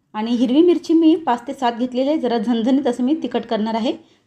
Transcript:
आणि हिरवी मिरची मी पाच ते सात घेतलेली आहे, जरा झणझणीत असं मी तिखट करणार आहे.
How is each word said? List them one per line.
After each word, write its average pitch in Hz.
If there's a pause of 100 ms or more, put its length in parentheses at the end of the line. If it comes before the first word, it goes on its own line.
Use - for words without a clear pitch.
(140)
आणि 220
हिरवी 240
मिरची 339
मी 320
पाच 240
ते 269
सात 240
घेतलेली 247
आहे, 311
जरा 240
झणझणीत 240
असं 240
मी 285
तिखट 247
करणार 220
आहे. 233 (340)